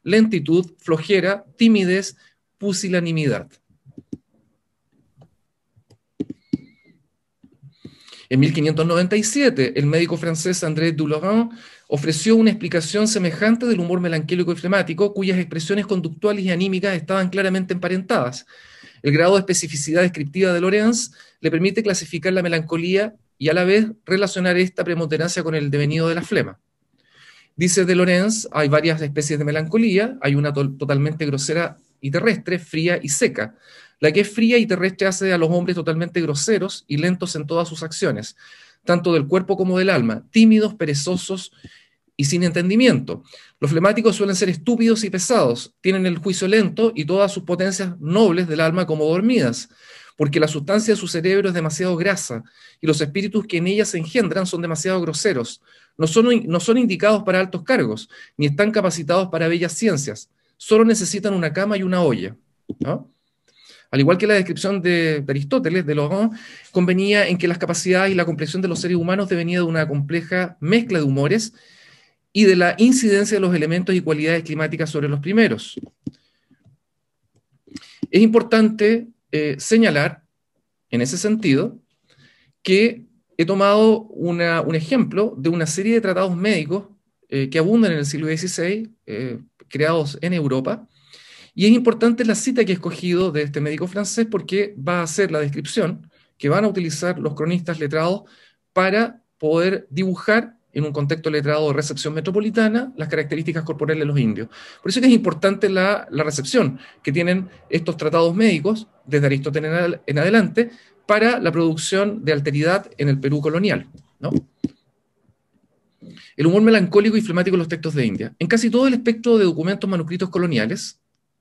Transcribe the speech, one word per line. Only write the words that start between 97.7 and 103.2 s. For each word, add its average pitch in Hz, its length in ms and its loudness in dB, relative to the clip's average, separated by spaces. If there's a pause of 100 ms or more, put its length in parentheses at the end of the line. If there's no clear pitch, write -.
letrados 160 440 -2 (500)
para 208 480 0 (160)
poder 165 520 0
dibujar 185 680 0 (160)
en 147 140 -2
un 147 80 -4
contexto 156 360 -2
letrado 151 380 0
de 143 60 0
recepción 151 400 -4
metropolitana 214 800 -2
las 151 140 -8
características 156 540 -4